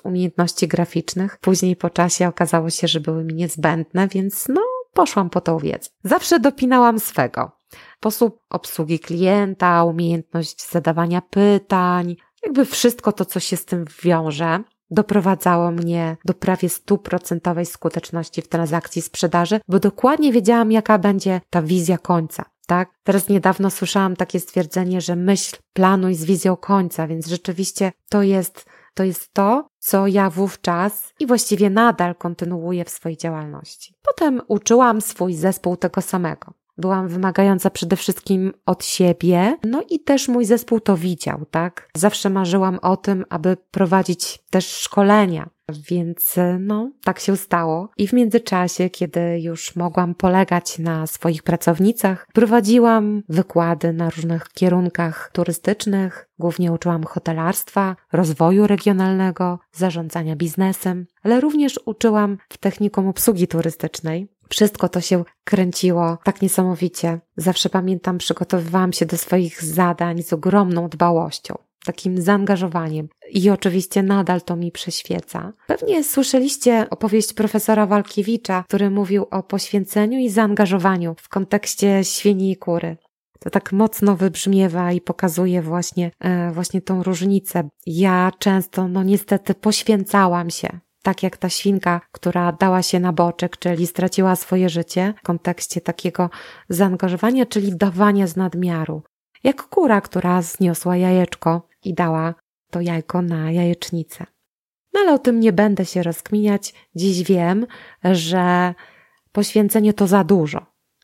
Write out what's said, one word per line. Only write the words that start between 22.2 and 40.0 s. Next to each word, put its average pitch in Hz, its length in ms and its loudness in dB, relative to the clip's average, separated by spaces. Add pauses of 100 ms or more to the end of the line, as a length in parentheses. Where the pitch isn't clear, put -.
Tak? 180 220 0 (140)
Teraz 196 260 0
niedawno 190 400 2
słyszałam 190 460 -2
takie 180 240 -4
stwierdzenie, 180 600 -2
że 175 140 -4
myśl, 185 400 0 (180)
planuj 185 420 2
z 160 100 -6
wizją 185 320 2
końca, 180 500 -2
więc 160 200 -8
rzeczywiście 180 640 -4 (180)
to 202 140 2
jest, 190 420 0 (280)
to 190 100 -2
jest 185 300 -4
to, 220 340 2 (120)
co 196 280 0
ja 196 220 2
wówczas 185 920 -4
i 294 80 -2
właściwie 208 420 2
nadal 196 460 2
kontynuuję 175 720 -6
w - 40 -12
swojej 165 280 -10
działalności. 156 840 -10
Potem 294 460 0
uczyłam 226 540 4
swój 185 320 -4
zespół 180 440 -2
tego 180 240 -2
samego. 170 520 -4 (240)
Byłam 185 300 -2
wymagająca 185 640 2
przede 175 260 -2
wszystkim 190 580 -2 (120)
od - 200 -2
siebie, 180 800 2
no 247 260 -2
i 320 100 -2
też 277 280 0